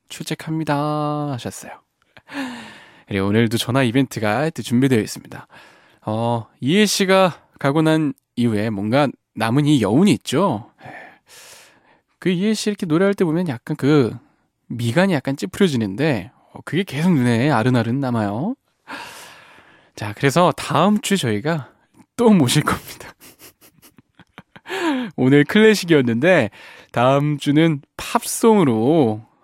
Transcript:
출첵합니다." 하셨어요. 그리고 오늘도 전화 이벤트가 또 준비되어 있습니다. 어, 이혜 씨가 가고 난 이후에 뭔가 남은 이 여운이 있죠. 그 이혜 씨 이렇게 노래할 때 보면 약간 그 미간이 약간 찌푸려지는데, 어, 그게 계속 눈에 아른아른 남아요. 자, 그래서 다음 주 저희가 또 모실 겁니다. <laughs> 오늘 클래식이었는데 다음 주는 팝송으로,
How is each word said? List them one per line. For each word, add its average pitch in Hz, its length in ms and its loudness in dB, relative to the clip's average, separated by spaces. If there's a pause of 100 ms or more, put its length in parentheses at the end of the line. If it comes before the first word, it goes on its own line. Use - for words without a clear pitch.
출첵합니다." 151 1200 -6
하셨어요. - 400 -12 (1400)
그리고 98 200 -2
오늘도 110 300 0
전화 123 260 -2
이벤트가 120 680 -2
또 - 100 -12
준비되어 127 380 2
있습니다. - 480 -10 (600)
어, 117 380 -4 (140)
이혜 185 260 2
씨가 190 560 0 (160)
가고 143 240 0
난 156 320 0 (220)
이후에 113 340 0
뭔가 110 380 0 (260)
남은 117 320 0
이 143 160 2
여운이 135 300 4
있죠. 127 580 -2 (1500)
그 175 100 -4
이혜 190 240 0
씨 214 160 -4
이렇게 208 160 -6
노래할 190 300 2
때 190 100 0
보면 170 220 -2
약간 147 280 -8
그 135 400 2 (520)
미간이 127 460 0
약간 135 220 -2
찌푸려지는데, 127 960 -2 (220)
어, - 120 -18
그게 175 180 -4
계속 165 300 -2
눈에 123 360 2
아른아른 120 500 0
남아요. 120 560 -4 (1400)
자, 104 180 -10
그래서 139 420 2
다음 185 460 0
주 196 160 -2
저희가 131 540 -4 (460)
또 233 120 4
모실 151 340 4
겁니다. - 500 -6 (1500)
<laughs> 294 540 -4
오늘 139 260 6
클래식이었는데 160 1080 4 (420)
다음 143 460 2
주는 151 440 2 (160)
팝송으로, 135 1200 2 (220)